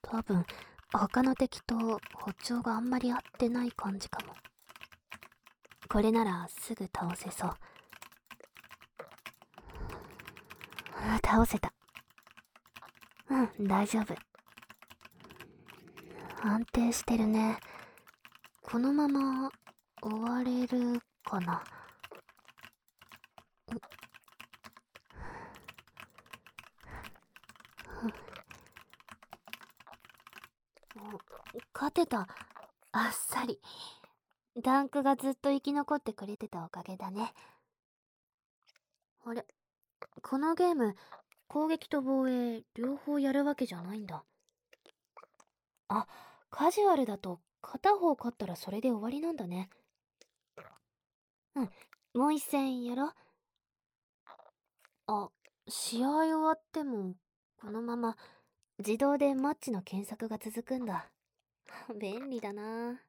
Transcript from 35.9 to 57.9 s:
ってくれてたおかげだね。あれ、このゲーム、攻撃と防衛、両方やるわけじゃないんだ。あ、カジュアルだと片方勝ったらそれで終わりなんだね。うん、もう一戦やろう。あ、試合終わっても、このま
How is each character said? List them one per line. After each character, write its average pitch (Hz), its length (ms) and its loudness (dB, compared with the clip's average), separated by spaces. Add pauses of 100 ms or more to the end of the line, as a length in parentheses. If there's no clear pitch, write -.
っ 277 60 -2
て 220 100 -4
く 208 140 -10
れ 208 100 -8
て - 140 -10
た 165 160 -8
お - 40 -14
か 175 140 -12
げ 190 140 -10
だ 185 140 -8
ね。 208 220 -6 (1900)
あ 233 80 -8
れ、 233 120 -6 (760)
こ - 160 -2
の 320 180 2
ゲ 359 160 6
ー 330 40 4
ム、 220 220 2 (500)
攻 302 200 0
撃 320 220 -2
と 285 120 2
防 262 260 2
衛、 240 360 0 (120)
両 262 220 -2
方 294 220 0
や 269 120 4
る 277 140 4
わ 285 100 2
け 262 100 0
じ 190 100 -8
ゃ 165 60 -8
な 185 140 -8
い 214 40 -8
ん 208 60 -10
だ。 165 200 -12 (1600)
あ、 208 200 0 (420)
カ 320 220 4
ジ 415 100 2
ュ 403 80 8
ア 339 60 8
ル 269 100 4
だ 202 120 -4
と 180 240 -8 (200)
片 392 340 2
方 349 200 4
勝 - 180 -6
っ - 40 -20
た 196 100 -6
ら 180 100 -6
そ - 120 -10
れ 202 120 -4
で 254 100 2
終 214 100 0
わ 220 80 -2
り 285 120 -4
な 330 100 -2
ん 311 60 -4
だ 196 100 -6
ね。 185 220 -6 (1900)
う 277 60 -2
ん、 208 100 -2 (420)
も 262 140 4
う 302 60 4
一 294 100 0
戦 262 400 0
や 240 120 -4
ろ 277 120 0
う。 339 60 -6 (1900)
あ、 208 220 -2 (400)
試 - 340 -2
合 269 60 4
終 320 240 4
わ 311 180 4
っ 311 100 0 (120)
て 311 100 -2
も、 202 320 -4 (460)
こ 208 100 -12
の 220 100 -4
ま 233 140 -4